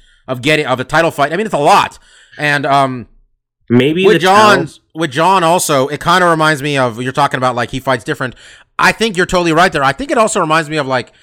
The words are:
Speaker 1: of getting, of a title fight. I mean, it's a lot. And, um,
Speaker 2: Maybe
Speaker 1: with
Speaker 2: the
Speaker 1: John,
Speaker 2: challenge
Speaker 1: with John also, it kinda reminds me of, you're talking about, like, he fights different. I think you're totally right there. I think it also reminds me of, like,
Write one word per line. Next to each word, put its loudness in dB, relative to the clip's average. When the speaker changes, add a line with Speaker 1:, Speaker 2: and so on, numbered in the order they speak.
Speaker 1:
of -8
getting, 0
of -2
a -6
title 0
fight. -2
I -4
mean, -4
it's -6
a 0
lot. 2
And, -2
um, 0
Speaker 2:
Maybe 2
Speaker 1:
with 6
Speaker 2:
the 2
Speaker 1:
John, 4
Speaker 2:
challenge -6
Speaker 1:
with -4
John 2
also, 0
it -10
kinda 2
reminds 2
me -4
of, -2
you're -6
talking -2
about, 0
like, -4
he -6
fights -4
different. -6
I 0
think -4
you're 0
totally 0
right 4
there. -2
I 2
think -8
it 0
also 0
reminds 0
me -6
of, -4
like, -4